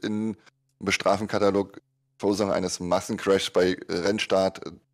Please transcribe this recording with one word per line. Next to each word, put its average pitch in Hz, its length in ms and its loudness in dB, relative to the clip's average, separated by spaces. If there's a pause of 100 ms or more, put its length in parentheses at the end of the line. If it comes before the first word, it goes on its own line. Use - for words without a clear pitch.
in 107 360 -4 (420)
Bestrafenkatalog. 98 1040 0 (360)
Verursachen 101 360 0
eines 92 260 -2
Massencrashs 92 680 0
bei 92 280 2 (120)
Rennstart, 95 760 0
äh, - 60 -10 (220)